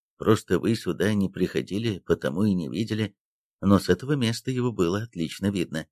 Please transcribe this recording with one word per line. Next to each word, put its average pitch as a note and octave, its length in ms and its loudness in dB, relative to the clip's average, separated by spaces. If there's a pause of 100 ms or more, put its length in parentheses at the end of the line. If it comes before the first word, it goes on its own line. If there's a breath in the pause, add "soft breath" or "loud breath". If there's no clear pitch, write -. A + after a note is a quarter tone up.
(180)
«Просто G2+ 420 2
вы A2 160 0
сюда F#2 380 -2
не G2 160 0
приходили, F#2 680 -4
потому E2 440 -2
и G#2 100 4
не E2+ 140 -2
видели. G#2+ 480 -4 (460)
Но G2 180 6
с - 80 -4
этого B2+ 260 2
места A#2+ 380 -2
его B2 220 0
было G2 300 0
отлично F2 460 -4
видно». D#2+ 420 -2